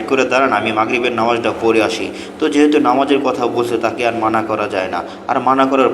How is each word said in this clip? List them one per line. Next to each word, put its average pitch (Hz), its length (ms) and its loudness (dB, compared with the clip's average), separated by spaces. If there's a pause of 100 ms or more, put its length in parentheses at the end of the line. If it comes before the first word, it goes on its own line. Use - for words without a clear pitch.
করে 131 180 2
দাঁড়ান, 127 280 2
আমি 107 180 0
মাগরিবের 120 400 0
নামাজটা 113 500 0
পড়ে 113 220 4
আসি।" 98 260 -4 (300)
তো 156 100 0
যেহেতু 147 300 4
নামাজের 135 400 2
কথা 123 280 -2
বলছে, 120 300 -2
তাকে 117 300 -2
আর 113 60 0
মানা 110 280 0
করা 107 260 -2
যায় 95 200 -4
না, 90 160 -6 (240)
আর 123 120 0
মানা 135 260 2
করার 135 280 4